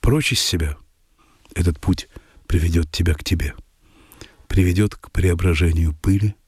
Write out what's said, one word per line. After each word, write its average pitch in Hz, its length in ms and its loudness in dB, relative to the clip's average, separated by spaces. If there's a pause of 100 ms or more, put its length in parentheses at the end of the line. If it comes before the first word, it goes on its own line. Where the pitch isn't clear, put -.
Прочь 147 320 2
из 110 80 0
себя. 78 360 -2 (760)
Этот 85 260 0
путь - 280 -2 (380)
приведёт 82 440 0
тебя 85 220 0
к - 100 -4
тебе, 76 320 -2 (920)
приведёт 95 480 2
к - 160 -20
преображению 82 840 2
пыли 98 420 0 (140)